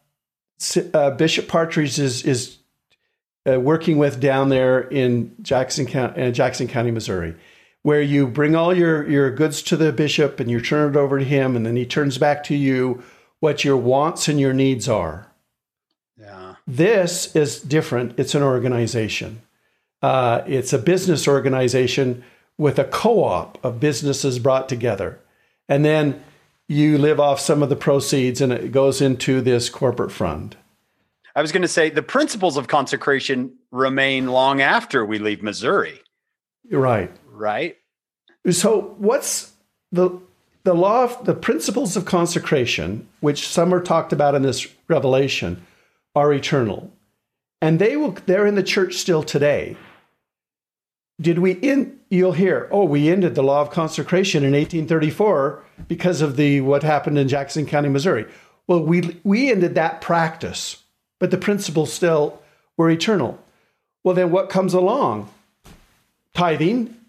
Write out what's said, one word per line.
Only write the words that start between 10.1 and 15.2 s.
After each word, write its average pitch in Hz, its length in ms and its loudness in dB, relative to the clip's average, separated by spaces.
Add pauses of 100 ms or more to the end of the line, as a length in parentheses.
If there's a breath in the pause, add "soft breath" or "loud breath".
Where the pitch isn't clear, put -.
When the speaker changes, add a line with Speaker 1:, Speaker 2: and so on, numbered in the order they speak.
Speaker 1:
and 120 100 -4
you 117 100 0
turn 147 300 0
it 139 80 0
over 139 220 2
to 139 40 -2
him, 131 320 0
and 113 100 -2
then 117 100 -2
he 123 100 -2
turns 139 320 -2
back 147 280 0
to 151 100 -2
you 131 480 0 (360 loud breath)
what 147 240 0
your 139 140 2
wants 139 500 0
and 147 120 2
your 135 120 2
needs 131 380 0
are. 92 380 -2 (920)